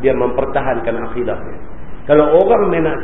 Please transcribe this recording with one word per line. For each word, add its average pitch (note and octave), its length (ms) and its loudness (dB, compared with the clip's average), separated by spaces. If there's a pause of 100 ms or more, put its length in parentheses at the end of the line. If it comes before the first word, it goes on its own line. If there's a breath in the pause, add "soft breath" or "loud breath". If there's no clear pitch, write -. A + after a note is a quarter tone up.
dia C3 80 4
mempertahankan B2 960 -2
akidah A2 320 -4
dia. - 200 -8 (440)
Kalau D3+ 320 4
orang G3+ 320 4
main E3+ 160 0
nak D#3 200 -2